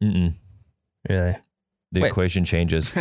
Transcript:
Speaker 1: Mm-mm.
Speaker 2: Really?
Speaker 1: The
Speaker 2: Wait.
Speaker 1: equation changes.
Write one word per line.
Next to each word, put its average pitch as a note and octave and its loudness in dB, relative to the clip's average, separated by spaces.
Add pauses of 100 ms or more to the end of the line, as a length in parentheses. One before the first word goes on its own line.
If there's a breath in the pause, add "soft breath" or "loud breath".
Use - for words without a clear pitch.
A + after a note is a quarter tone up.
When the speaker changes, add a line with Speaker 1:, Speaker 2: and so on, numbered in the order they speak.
Speaker 1:
Mm-mm. F2+ 2 (720)
Speaker 2:
Really? F2+ 0 (560)
Speaker 1:
The F2+ 2
Speaker 2:
Wait. C3 2
Speaker 1:
equation F#2 0
changes. E2 -2